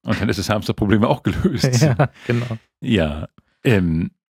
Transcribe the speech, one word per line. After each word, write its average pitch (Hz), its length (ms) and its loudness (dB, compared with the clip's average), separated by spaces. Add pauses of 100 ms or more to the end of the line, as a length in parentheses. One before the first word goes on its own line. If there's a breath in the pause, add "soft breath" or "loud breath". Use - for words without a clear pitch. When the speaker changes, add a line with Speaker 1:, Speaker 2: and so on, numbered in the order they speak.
Speaker 1:
Und - 160 -2
dann 113 80 0
ist 107 100 -2
das 98 120 -4
Hamsterproblem 107 540 2
auch 143 180 0
gelöst. 170 420 -2
Speaker 2:
<laughs> 123 180 0
Ja, 143 280 2 (160)
genau. 117 320 -4 (220)
Speaker 1:
Ja. 80 480 -2 (360)
Ähm, 90 460 2 (200)